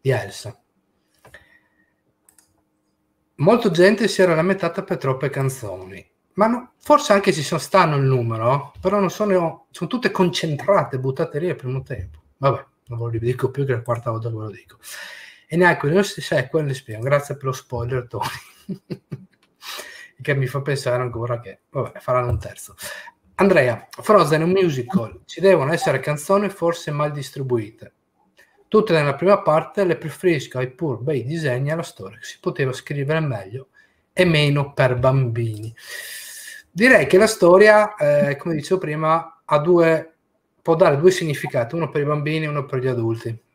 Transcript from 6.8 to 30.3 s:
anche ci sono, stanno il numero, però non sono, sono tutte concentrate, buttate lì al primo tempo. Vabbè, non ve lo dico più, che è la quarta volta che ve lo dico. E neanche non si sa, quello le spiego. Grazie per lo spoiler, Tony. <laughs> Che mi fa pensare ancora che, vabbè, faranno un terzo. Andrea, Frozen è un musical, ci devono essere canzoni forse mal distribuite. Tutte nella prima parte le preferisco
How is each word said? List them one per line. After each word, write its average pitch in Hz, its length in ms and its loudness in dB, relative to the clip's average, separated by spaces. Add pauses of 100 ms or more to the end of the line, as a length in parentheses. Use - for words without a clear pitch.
anche 196 200 4
ci 151 100 -2
sono, 147 180 -4
stanno 165 360 2
il 139 80 2
numero, 123 760 0
però 190 180 0
non 185 120 2
sono, 185 600 -2
sono - 180 -8
tutte 247 220 -2
concentrate, 156 880 0
buttate 135 400 -4
lì 175 120 -4
al 143 60 -4
primo 131 260 -6
tempo. - 400 -12 (140)
Vabbè, 135 280 0 (220)
non 117 120 -8
ve 117 140 -6
lo 117 60 -4
dico 123 320 -2
più, 143 140 -4
che 131 80 -2
è 117 40 0
la 113 60 -6
quarta 117 280 -6
volta 113 180 -6
che 113 60 -6
ve 107 60 -8
lo 107 100 -10
dico. - 280 -20 (680)
E 160 100 -6
neanche 175 320 2
non 190 160 4
si - 160 -8
sa, - 280 -2
quello 156 200 -2
le 131 60 -4
spiego. 110 280 -12
Grazie 139 340 -2
per - 80 -18
lo 135 80 -2
spoiler, 123 560 -8
Tony. 104 180 -8 (400)
<laughs> - 580 -14 (1000)
Che 147 100 0
mi 135 120 0
fa 135 160 -4
pensare 131 400 -2
ancora 120 380 -6
che, - 280 -20
vabbè, - 300 -8
faranno 123 320 -2
un 117 80 0
terzo. - 380 -14 (580)
Andrea, 143 560 2
Frozen 156 500 2
è 160 40 0
un 175 80 0
musical, 143 760 -2
ci - 140 -14
devono 165 320 4
essere 135 280 0
canzoni 190 480 0
forse 170 440 -4
mal 147 180 -2
distribuite. 127 840 -6 (760)
Tutte 214 240 4
nella 143 240 2
prima 190 260 4
parte 160 420 0
le 170 120 0
preferisco 151 640 -2